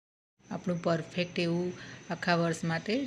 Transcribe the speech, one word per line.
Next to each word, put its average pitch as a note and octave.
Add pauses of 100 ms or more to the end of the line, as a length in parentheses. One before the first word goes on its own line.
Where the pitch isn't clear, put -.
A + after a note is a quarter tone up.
(460)
આપણું F3
પરફેક્ટ E3+
એવું F3 (400)
આખા F3
વર્ષ E3
માટે E3 (140)